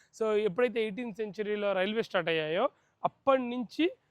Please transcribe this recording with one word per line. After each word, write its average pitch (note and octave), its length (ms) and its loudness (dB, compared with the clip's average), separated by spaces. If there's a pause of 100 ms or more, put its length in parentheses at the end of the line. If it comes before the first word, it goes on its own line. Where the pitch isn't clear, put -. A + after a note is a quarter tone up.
(220)
So G#3+ 140 2
ఎప్పుడైతే G#3+ 460 2
ఎయిటీన్త్ A3 360 -6
సెంచరీలో G#3 560 -2
రైల్వే G3+ 280 0
స్టార్ట్ E3+ 280 -2
అయ్యాయో D#3+ 400 0 (340)
అప్పటి C4 380 2
నుంచి B3 500 -2 (200)